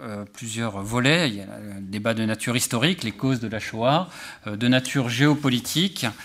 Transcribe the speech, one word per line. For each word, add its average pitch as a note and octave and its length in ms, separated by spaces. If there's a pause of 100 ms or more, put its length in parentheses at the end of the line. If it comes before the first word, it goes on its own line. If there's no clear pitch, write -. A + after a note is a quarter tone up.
euh, G#2 240 (100)
plusieurs A2 480
volets. B2 480
Il G#2 60
y G2+ 40
a G2 60
le G#2 340
débat G2+ 320
de A2 120
nature A2 300
historique, B2 480
les A2 100
causes C3 280
de A2+ 80
la G#2+ 120
Shoah, C#3 500 (360)
euh, G#2 100
de A#2+ 120
nature B2+ 400
géopolitique, C#3+ 1000 (180)